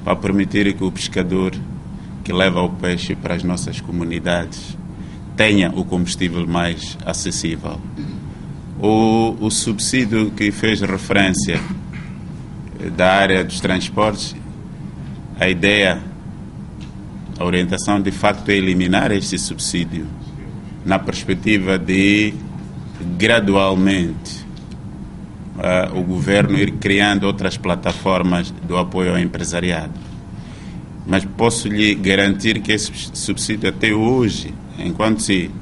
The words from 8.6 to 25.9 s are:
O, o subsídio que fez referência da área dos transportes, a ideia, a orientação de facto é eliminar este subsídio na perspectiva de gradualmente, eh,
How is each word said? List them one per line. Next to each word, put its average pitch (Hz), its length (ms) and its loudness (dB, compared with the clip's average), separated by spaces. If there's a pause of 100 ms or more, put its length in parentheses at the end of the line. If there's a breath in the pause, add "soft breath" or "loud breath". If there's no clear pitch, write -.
O, 110 580 4
o 107 120 0
subsídio 110 800 0
que 104 200 0
fez 101 300 2
referência 95 800 2 (1400)
da 92 160 6
área 95 320 6
dos - 160 -6
transportes, 101 760 0 (1040)
a 90 100 4
ideia, 95 520 4 (1400)
a 87 60 -2
orientação 90 560 2
de 95 120 0
facto 104 360 0
é 101 60 4
eliminar 95 560 4
este 95 280 0
subsídio 85 680 -4 (800)
na 92 120 4
perspectiva 95 800 0
de 98 540 4 (840)
gradualmente, 98 1300 2 (1120)
eh, 90 320 2